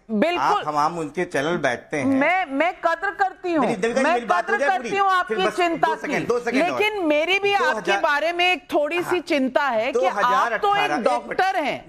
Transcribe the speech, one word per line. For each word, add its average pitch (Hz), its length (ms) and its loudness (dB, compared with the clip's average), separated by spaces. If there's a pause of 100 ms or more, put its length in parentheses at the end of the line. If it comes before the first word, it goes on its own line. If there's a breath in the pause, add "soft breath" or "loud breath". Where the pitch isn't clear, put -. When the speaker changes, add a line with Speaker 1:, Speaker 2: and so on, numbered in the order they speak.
(100)
Speaker 1:
बिल्कुल। 302 280 2
Speaker 2:
आप, 349 280 2
हम, 151 100 -4
हम 160 220 0
उनके 160 260 -4
चैनल 151 320 -2
बैठते 131 400 -2
हैं। 143 100 0
Speaker 1:
मैं, 311 400 0
मैं 294 280 -2
कद्र 339 360 -2
करती 370 420 -4
हूँ, 285 140 2
Speaker 2:
नहीं, 190 100 -2
नहीं, 185 80 -6
नविका 240 160 2
जी, 262 40 2
Speaker 1:
मैं 320 100 2
Speaker 2:
मेरी 240 120 -2
बात 349 180 2
Speaker 1:
कद्र 403 100 -2
Speaker 2:
हो 415 60 0
जाए 285 80 0
Speaker 1:
करती 370 200 0
Speaker 2:
पूरी। 392 120 0
Speaker 1:
हूँ 392 80 2
आपकी 359 260 0
Speaker 2:
फिर 370 120 0
बस 320 100 -2
Speaker 1:
चिंता 339 320 0
Speaker 2:
दो 453 80 -2
सेकंड, 285 220 -4
Speaker 1:
की। 156 60 -2
Speaker 2:
दो 240 160 0
सेकंड 240 220 0
और। - 180 0
Speaker 1:
लेकिन 415 240 0
मेरी 320 340 2
भी 403 180 0
Speaker 2:
दो 381 80 0
हजार, - 120 0
Speaker 1:
आपके 392 200 0
बारे 311 360 0
में 349 200 2
एक - 200 -6
थोड़ी 302 260 0
सी 349 100 -4
Speaker 2:
हाँ। 359 100 0
Speaker 1:
चिंता 294 440 0
है 254 300 0
कि 262 140 2
आप - 60 2
तो 208 80 -2
एक - 20 2
Speaker 2:
दो - 60 4
हजार 247 240 2
अठारह, 403 320 0
एक - 60 0
मिनट। 277 140 -2
Speaker 1:
डॉक्टर 254 520 0
हैं। 233 320 -4